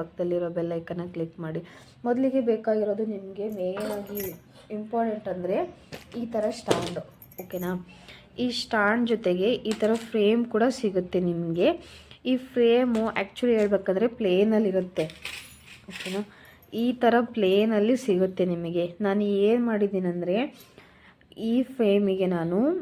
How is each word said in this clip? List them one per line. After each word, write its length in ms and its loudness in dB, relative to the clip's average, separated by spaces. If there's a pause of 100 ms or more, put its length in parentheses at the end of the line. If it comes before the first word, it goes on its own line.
ಪಕ್ಕದಲ್ಲಿರೋ 500 -4
ಬೆಲ್ 220 -4
ಐಕನ್ನ 420 -6
ಕ್ಲಿಕ್ 260 -6
ಮಾಡಿ. 220 -6 (420)
ಮೊದಲಿಗೆ 360 2
ಬೇಕಾಗಿರೋದು 760 0
ನಿಮ್ಗೆ 340 -10 (120)
ಮೇನ್ 380 -4
ಆಗಿ 220 -10 (580)
ಇಂಪಾರ್ಟೆಂಟ್ 500 -4
ಅಂದ್ರೆ 300 -2 (640)
ಈ 40 -4
ಥರ 240 -2
ಸ್ಟ್ಯಾಂಡ್, 500 -4 (440)
ಓಕೆನಾ? 280 -6 (680)
ಈ 120 -2
ಸ್ಟ್ಯಾಂಡ್ 580 2
ಜೊತೆಗೆ 460 2 (160)
ಈ 0 -
ಥರ 200 0 (200)
ಫ್ರೇಮ್ 360 4
ಕೂಡ 160 0 (180)
ಸಿಗುತ್ತೆ 400 0
ನಿಮ್ಗೆ. 500 0 (560)
ಈ 100 2
ಫ್ರೇಮು 680 2 (180)
actually 380 0
ಹೇಳ್ಬೇಕಂದ್ರೆ 480 2
ಪ್ಲೇನಲ್ಲಿ 640 2
ಇರುತ್ತೆ, 360 -2 (840)
ಓಕೆನಾ? 300 -6 (540)
ಈ 180 0 (100)
ಥರ 120 6 (200)
ಪ್ಲೇನಲ್ಲಿ 640 4
ಸಿಗುತ್ತೆ 480 0
ನಿಮಗೆ. 400 -2 (160)
ನಾನು 240 2
ಏನು 420 4
ಮಾಡಿದ್ದೀನಂದ್ರೆ, 720 0 (1120)
ಈ 120 2
ಫ್ರೇಮಿಗೆ 640 2
ನಾನು 320 0 (240)